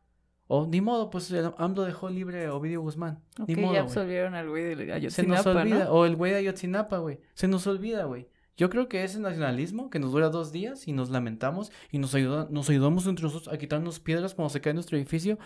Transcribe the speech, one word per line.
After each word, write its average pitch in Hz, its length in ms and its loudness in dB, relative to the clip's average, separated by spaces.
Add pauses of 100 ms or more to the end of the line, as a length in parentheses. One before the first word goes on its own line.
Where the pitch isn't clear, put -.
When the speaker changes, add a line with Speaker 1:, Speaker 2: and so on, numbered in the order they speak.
(480)
Speaker 1:
O, 147 180 4
ni 165 160 2
modo, 226 280 2
pues, 180 220 -6
el 165 260 0
amlo 190 260 0
dejó 185 260 -6
libre 180 380 -6
a 143 80 -4
Ovidio 160 260 -4
Guzmán. 156 400 -6 (180)
Speaker 2:
O 220 80 -4
Speaker 1:
Ni 165 80 2
Speaker 2:
que 202 60 2
Speaker 1:
modo, 185 120 4
Speaker 2:
ya 196 80 4
Speaker 1:
güey. 190 80 0
Speaker 2:
absolvieron 180 460 -2
al 165 140 -6
güey 165 260 -2
de 135 100 -6 (240)
Speaker 1:
Se 180 140 0
nos 180 160 4
Speaker 2:
Ayotzinapa, 185 220 4
Speaker 1:
olvida. - 240 4
Speaker 2:
¿no? - 60 0
Speaker 1:
O 170 140 8
el 170 100 4
güey 180 160 2
de 202 80 2
Ayotzinapa, 190 580 -2
güey. 160 220 -6 (160)
Se 185 120 0
nos 185 200 2
olvida, 202 380 -2
güey. 123 220 -8 (300)
Yo 180 120 4
creo 247 200 2
que 190 140 -2
ese 190 160 -6
nacionalismo 170 720 -2
que - 100 -4
nos 131 120 0
dura 156 180 4
dos 160 220 -4
días 214 360 -8
y 156 40 -4
nos 127 180 0
lamentamos 131 640 -2 (180)
y 147 100 -2
nos 135 160 -2
ayuda, 143 360 2
nos 147 180 -2
ayudamos 151 380 6
entre 170 160 -2
nosotros 156 300 -4
a 151 40 -4
quitarnos 156 440 -4
piedras 175 340 -2
cuando 156 140 -2
se 143 120 -4
cae 151 120 0
nuestro 165 240 -2
edificio, 165 480 -2